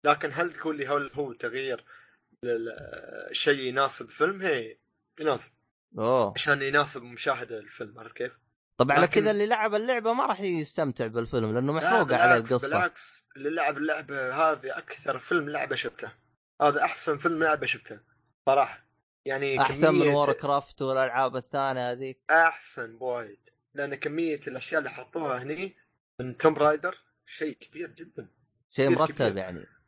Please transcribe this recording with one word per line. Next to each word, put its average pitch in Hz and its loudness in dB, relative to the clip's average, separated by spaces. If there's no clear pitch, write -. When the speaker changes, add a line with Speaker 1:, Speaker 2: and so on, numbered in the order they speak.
Speaker 1:
لكن 147 2
هل 170 -2
تقول 156 -4
لي 139 -4
هل 143 -2
هو 139 -6
تغيير 127 -6
ل-، 123 -4
ل-، - -6
شيء 143 2
يناسب 131 -2
فيلم؟ 185 -2
هي 127 -2
يناسب. 147 -2
Speaker 2:
أوه. 110 2
Speaker 1:
عشان 143 2
يناسب 139 0
مشاهدة 120 -4
الفيلم، 107 -14
عرفت 113 -18
كيف؟ 123 -8
Speaker 2:
طب 139 4
على 143 6
Speaker 1:
لكن 180 4
Speaker 2:
كذا 214 4
اللي 208 2
لعب 214 0
اللعبة 226 0
ما 254 0
راح 196 -2
يستمتع 156 -2
بالفيلم 113 -2
لأنه 131 0
Speaker 1:
لا، 160 0
Speaker 2:
محروقة 180 2
Speaker 1:
بالعكس، 127 4
Speaker 2:
على 120 8
القصة. 123 0
Speaker 1:
بالعكس، - -4
اللي 139 -6
لعب 151 -2
اللعبة 143 -4
هذه 147 0
أكثر - -8
فيلم 151 -2
لعبة 135 -4
شفته. - -8
هذا 143 4
أحسن 156 -2
فيلم 160 0
لعبة 151 0
شفته. 117 -6
صراحة. 135 2
يعني 135 -2
Speaker 2:
أحسن 139 4
من 143 4
Speaker 1:
كمية 147 4
Speaker 2:
ووركرافت 143 0
والألعاب 131 0
الثانية 131 -2
هذيك. 131 -8
Speaker 1:
أحسن 151 2
بوايد. 120 -6
لأن 143 -6
كمية 151 -2
الأشياء 131 -4
اللي 135 -6
حطوها 131 -6
هني 170 -8
من 127 -8
توم 156 6
رايدر 151 2
شيء 156 -8
كبير - -14
جدا. - -16
Speaker 2:
شيء 135 2
Speaker 1:
كبير، 139 4
Speaker 2:
مرتب 147 2
Speaker 1:
كبير. 98 -4
Speaker 2:
يعني. 92 -10